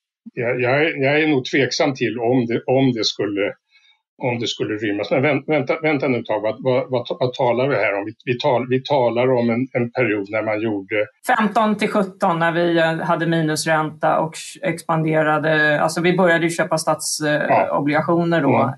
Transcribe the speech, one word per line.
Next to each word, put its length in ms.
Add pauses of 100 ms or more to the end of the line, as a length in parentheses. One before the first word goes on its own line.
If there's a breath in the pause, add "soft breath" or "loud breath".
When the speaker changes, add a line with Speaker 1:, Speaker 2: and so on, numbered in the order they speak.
(340)
Speaker 1:
jag, 260
jag 260
är, 180
jag 160
är 60
nog 180
tveksam 500
till 240
om 280
det, 200
om 260
det 120
skulle, 480 (680 soft breath)
om 180
det 60
skulle 280
rymmas. 360
Men 120
vänt-, 240
vänta, 340
vänta 280
nu 100
ett 80
tag, 140
vad, 220
vad, 280
vad, 160 (140)
vad 120
talar 360
vi 60
här 240
om? 60
Vi, 100 (100)
vi 140
tal-, 300
vi 140
talar 500
om 180
en, 220
en 200
period 380
när 120
man 180
gjorde 460 (200)
Speaker 2:
Femton 500
till 120
sjutton, 500
när 140
vi, 260
eh, 180
hade 300
minusränta 920
och 120 (300)
expanderade. 1160
Alltså, 200
vi 160
började 280
ju 60
köpa 260
stats-, 500
eh, 220
Speaker 1:
Ja. 300
Speaker 2:
obligationer 640
då 140
Speaker 1:
Mm. 220